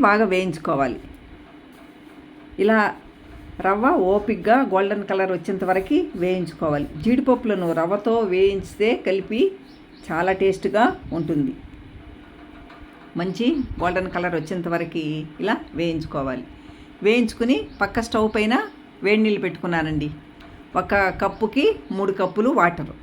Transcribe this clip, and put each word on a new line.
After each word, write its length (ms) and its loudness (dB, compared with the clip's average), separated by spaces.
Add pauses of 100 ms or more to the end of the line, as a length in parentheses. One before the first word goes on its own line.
బాగా 260 6
వేయించుకోవాలి. 680 0 (1600)
ఇలా 160 6 (880)
రవ్వ 220 4 (240)
ఓపిగ్గా 440 2 (160)
గోల్డెన్ 380 2
కలర్ 260 0
వచ్చేంత 340 -4
వరకు 280 2 (240)
వేయించుకోవాలి. 680 -2 (160)
జీడిపప్పులను 640 2 (120)
రవ్వతో 340 0 (180)
వేయించితే 580 2 (160)
కలిపి 360 -2 (680)
చాలా 340 0
టేస్ట్గా 420 2 (360)
ఉంటుంది. 340 0 (1700)
మంచి 260 -2 (360)
గోల్డెన్ 340 -2
కలర్ 220 -2
వచ్చేంత 360 -6
వరకు 300 -4 (380)
ఇలా 140 0 (220)
వేయించుకోవాలి. 680 -4 (640)
వేయించుకుని 520 2 (240)
పక్క 260 -2
స్టవ్ 280 2
పైన 180 4 (500)
వేడి 220 4
నీళ్ళు 200 0
పెట్టుకున్నానండి. 640 -2 (720)
ఒక 120 0 (280)
కప్పుకి 440 0 (300)
మూడు 160 0 (100)
కప్పులు 280 2 (100)
వాటర్. 420 0